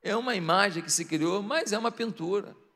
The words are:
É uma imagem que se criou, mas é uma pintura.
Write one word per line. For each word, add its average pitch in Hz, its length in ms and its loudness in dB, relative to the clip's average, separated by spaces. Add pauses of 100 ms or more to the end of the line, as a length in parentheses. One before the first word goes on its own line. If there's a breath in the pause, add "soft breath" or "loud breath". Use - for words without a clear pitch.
É 208 140 -2
uma 240 220 0
imagem 175 440 4
que 165 120 -4
se 170 120 0
criou, 165 380 0
mas 254 300 0
é 214 60 0
uma 226 120 0
pintura. 202 680 -4 (200)